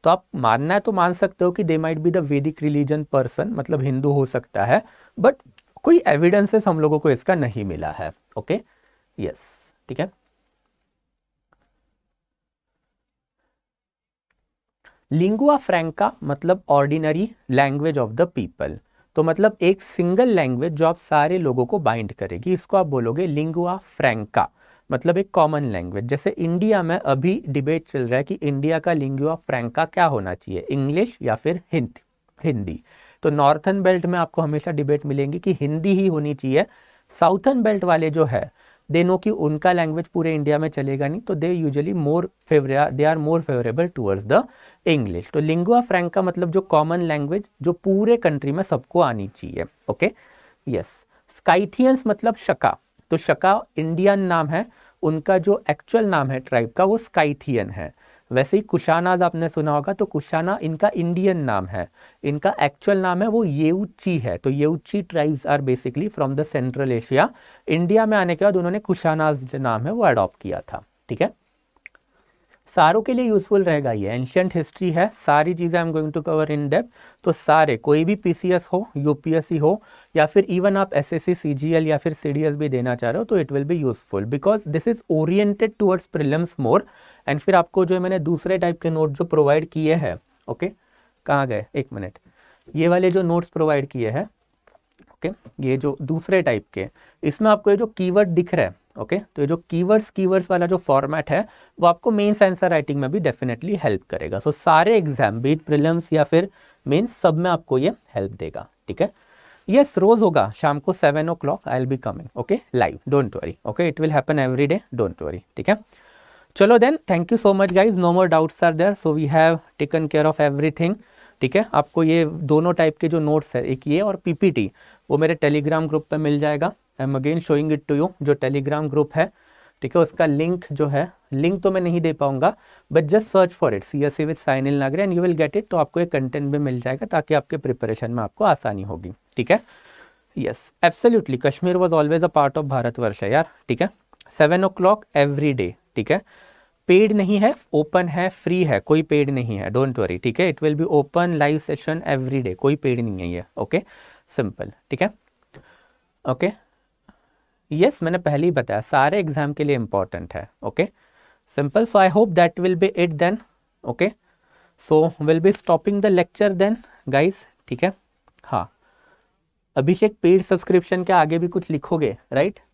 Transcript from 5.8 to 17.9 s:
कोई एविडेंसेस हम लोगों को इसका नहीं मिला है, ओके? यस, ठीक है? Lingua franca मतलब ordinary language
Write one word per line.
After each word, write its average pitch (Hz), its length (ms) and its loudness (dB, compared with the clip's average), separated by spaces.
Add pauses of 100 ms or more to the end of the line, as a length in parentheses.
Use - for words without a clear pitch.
कोई 339 240 6
एविडेंसेस 196 600 2
हम 160 120 0
लोगों 151 200 2
को 151 120 2
इसका 185 240 0
नहीं 117 300 -4
मिला 80 260 -6
है, 78 200 -10 (260)
ओके? 165 220 -4 (600)
यस, - 200 -8 (500)
ठीक - 100 -10
है? 180 100 -6 (4000)
Lingua 214 440 2 (120)
franca 180 420 -2 (120)
मतलब 170 480 -2
ordinary 156 560 2 (240)
language 139 460 0